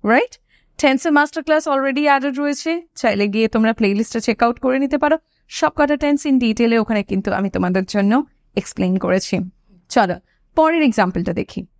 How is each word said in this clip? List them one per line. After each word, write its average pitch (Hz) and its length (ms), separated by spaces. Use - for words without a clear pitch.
রাইট? 254 360
টেন্সের 277 340
মাস্টার 294 320
ক্লাস 311 240
already 277 520
added 262 160
রয়েছে, 294 460
চাইলে 208 320
গিয়ে 220 200
তোমরা 220 260
প্লেলিস্টে 214 480
চেক 233 220
আউট 240 160
করে 262 200
নিতে 277 180
পারো। 302 200
সব - 280
কটা 294 200
টেন্স 285 300
in 262 140
detail-এ 226 400
ওখানে 214 240
কিন্তু 196 280
আমি 190 180
তোমাদের 185 360
জন্য 208 400
এক্সপ্লেইন 190 420
করেছি। 185 420
চলো, 196 260
পরের 320 260
এক্সাম্পলটা 185 520
দেখি। 190 320